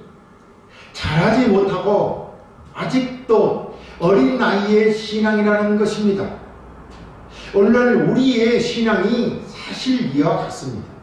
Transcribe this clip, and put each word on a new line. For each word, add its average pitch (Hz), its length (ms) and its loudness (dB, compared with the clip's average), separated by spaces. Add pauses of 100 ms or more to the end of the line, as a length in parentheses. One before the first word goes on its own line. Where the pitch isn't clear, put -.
(920)
자라지 220 540 2
못하고 190 920 0 (340)
아직도 - 1040 -2 (220)
어린 247 420 2
아이의 214 500 2
신앙이라는 208 840 0
것입니다. 208 500 0 (1300)
오늘날 220 560 4
우리의 233 500 2
신앙이 220 840 -2
사실 - 680 -4
이와 165 220 0
같습니다. - 640 -10